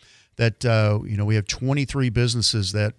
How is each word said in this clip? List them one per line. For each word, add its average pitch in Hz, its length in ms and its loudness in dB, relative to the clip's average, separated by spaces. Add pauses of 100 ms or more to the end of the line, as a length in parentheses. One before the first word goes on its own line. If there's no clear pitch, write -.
(360)
that, 117 300 0
uh, 107 400 4
you 104 100 -4
know, 104 80 0
we 110 120 2
have 101 120 0
twenty-three 135 640 -2
businesses 113 640 0
that, 104 260 -2